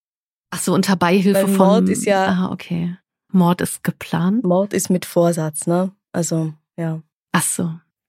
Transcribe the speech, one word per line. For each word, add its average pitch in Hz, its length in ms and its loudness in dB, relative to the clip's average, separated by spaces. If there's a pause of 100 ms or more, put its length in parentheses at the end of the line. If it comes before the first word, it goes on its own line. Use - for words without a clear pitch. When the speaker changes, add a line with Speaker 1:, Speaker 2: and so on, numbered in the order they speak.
(520)
Speaker 1:
Ach 175 80 -8
so, 185 140 0
unter 190 220 2
Beihilfe 190 520 4
Speaker 2:
Weil 196 80 2
Speaker 1:
von 190 120 4
Speaker 2:
Mord 190 220 4
ist - 160 -2
ja 196 220 2
Speaker 1:
Ah, 185 240 0
okay. 175 460 -6 (340)
Mord 175 300 4
ist - 220 -6
geplant? 185 600 -2
Speaker 2:
Mord 190 300 0
ist 190 160 -2
mit 180 160 0
Vorsatz, 165 600 -2
ne? 180 260 0 (200)
Also, 160 420 -4 (240)
ja. 160 240 -6 (300)
Speaker 1:
Ach 175 120 0
so. 175 280 -4 (380)